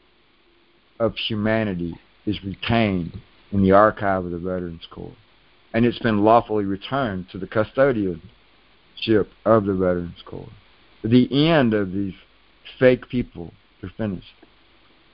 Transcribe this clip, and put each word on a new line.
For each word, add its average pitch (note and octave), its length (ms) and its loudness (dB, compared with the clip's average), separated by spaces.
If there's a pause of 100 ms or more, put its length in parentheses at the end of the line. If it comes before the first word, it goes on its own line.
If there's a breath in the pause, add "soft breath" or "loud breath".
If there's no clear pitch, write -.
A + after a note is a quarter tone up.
(1000)
of A2 160 0
humanity G#2 840 -4 (280)
is G2+ 180 -6
retained G2 760 -2 (340)
in G2+ 100 2
the F#2+ 100 6
archive G2 540 4
of F2 60 -8
the F2 60 -6
Veterans F2 540 -8
Corps, F2+ 240 -16 (580)
and A#2 120 2
it's A#2 140 0
been G#2 240 0
lawfully A2 420 2
returned G2 680 -6
to G2+ 60 -14
the F#2 100 -10
custodianship A2 720 0 (1300)
of G#2+ 200 4
the G2 80 0
Veterans F2+ 520 -2
Corps. F2+ 240 -16 (540)
The B2 460 2
end C3+ 240 4
of G2+ 200 0
these G2 200 -4 (640)
fake B2+ 300 4
people, G2+ 440 -8 (260)
they're F#2 160 -12
finished. G2+ 300 -6 (880)